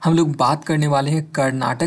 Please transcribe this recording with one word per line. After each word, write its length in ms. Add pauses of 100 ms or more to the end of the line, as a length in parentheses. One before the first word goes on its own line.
हम 100
लोग 220
बात 280
करने 220
वाले 240
हैं 120 (100)
कर्नाटक 540